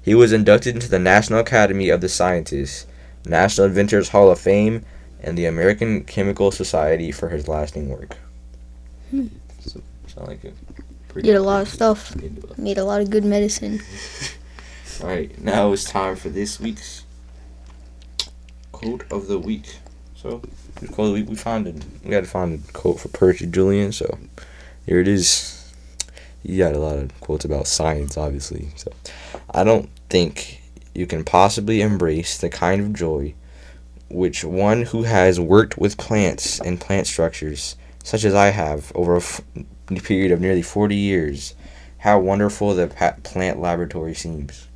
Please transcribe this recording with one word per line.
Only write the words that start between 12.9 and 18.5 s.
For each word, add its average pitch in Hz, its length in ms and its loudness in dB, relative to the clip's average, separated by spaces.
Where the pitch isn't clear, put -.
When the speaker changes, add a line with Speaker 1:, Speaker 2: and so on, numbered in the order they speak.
Speaker 2:
of 196 100 -2
good 214 120 2
medicine. 208 580 -2
Speaker 1:
<laughs> - 640 -18
All 85 40 -8
right, 90 320 -6
now 101 340 2
it's 98 100 -2
time 95 320 -4
for - 140 -10
this 101 300 -6
week's - 440 -10